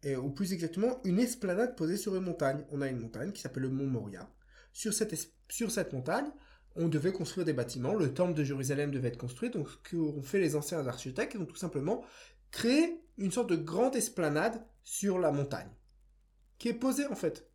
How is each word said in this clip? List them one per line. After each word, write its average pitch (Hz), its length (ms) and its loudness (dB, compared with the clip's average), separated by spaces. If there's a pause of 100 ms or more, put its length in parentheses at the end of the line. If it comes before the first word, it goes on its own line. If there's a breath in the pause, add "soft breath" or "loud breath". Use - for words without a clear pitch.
et, 139 120 0
ou 131 140 -2
plus 185 240 -2
exactement, 190 520 0
une 185 120 4
esplanade 233 580 2
posée 170 220 0
sur 196 180 -2
une 185 80 0
montagne. 147 460 0
On 143 120 -2
a 139 60 0
une 127 120 -2
montagne 113 320 -6
qui - 100 -10
s'appelle 131 220 -4
le 131 60 0
mont 135 180 0
Moria. 104 420 -4 (440 soft breath)
Sur - 200 -2
cette 214 200 0
es-, - 180 -8 (180)
sur 226 220 -2
cette - 200 -2
montagne, 165 360 -2 (480 loud breath)
on 165 120 0
devait 151 260 2
construire 175 320 -2
des 156 80 2
bâtiments. 127 420 0
Le 160 180 2
temple 180 220 2
de 151 80 2
Jérusalem 139 480 0
devait 127 160 0
être 117 100 -2
construit. 127 320 -4
Donc, 175 200 -4
ce - 200 -20
qu'ont 151 320 0
fait 196 180 0
les 156 160 2
anciens 151 300 -2
architectes, 131 480 -4
ils 202 80 -4
ont 160 40 -2
tout - 100 -12
simplement 170 480 -2 (480 loud breath)
créé 311 500 4 (160)
une 196 140 0
sorte 233 180 0
de 175 60 6
grande 165 400 2
esplanade 196 680 0 (200)
sur 196 340 0
la 165 140 4
montagne, 110 400 -2 (880)
qui - 80 -2
est 233 80 0
posée, 262 320 0
en 254 80 -2
fait - 400 -4